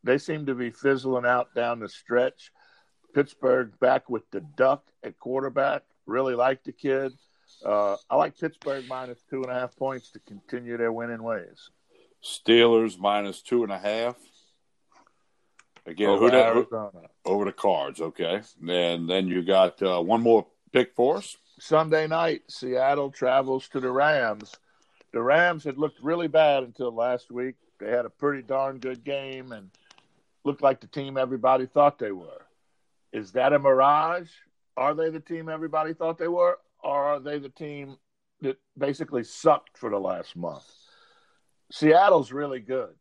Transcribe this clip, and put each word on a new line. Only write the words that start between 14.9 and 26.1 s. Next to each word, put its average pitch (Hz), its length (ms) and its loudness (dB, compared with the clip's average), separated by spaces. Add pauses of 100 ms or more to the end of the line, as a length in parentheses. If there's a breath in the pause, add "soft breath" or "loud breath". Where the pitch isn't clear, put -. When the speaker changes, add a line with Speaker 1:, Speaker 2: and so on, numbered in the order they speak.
Speaker 2:
Again, 95 240 -2
Speaker 1:
Over 101 160 4
Speaker 2:
who 120 60 4
the, 123 140 6
Speaker 1:
Arizona. 110 560 -2 (240)
Speaker 2:
over 101 200 0
the 98 60 -4
Cards, 78 480 -2
okay. 85 420 -4 (240)
And 85 440 -2
then 95 180 0
you 90 140 -2
got, 92 400 4
uh, 90 200 0
one 110 200 2
more 113 240 6 (260)
pick 123 220 2
for 139 240 0
us. - 180 -14 (240)
Speaker 1:
Sunday 156 480 2
night, 160 400 -2
Seattle 135 640 -2
travels 131 580 0
to 131 120 -6
the 127 100 -4
Rams. 127 640 0 (560)
The 117 100 -4
Rams 160 420 2
had 139 140 -8
looked 143 240 -6
really 165 260 -2